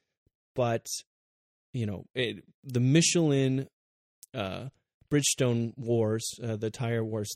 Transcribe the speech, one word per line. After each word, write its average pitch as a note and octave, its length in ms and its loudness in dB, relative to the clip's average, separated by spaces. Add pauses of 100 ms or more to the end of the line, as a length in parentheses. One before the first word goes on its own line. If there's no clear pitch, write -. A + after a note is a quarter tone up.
(560)
but, A#2 300 0 (880)
you A#2 120 -2
know, G2+ 280 -6
it, A2+ 300 -4 (200)
the B2 180 0
Michelin, C#3 840 4 (680)
uh, F#2+ 320 -6 (460)
Bridgestone A#2+ 680 2
wars, A2+ 520 0 (140)
uh, A2+ 120 -4
the A2 140 -4
tire A#2 340 -2
wars, A2 320 -4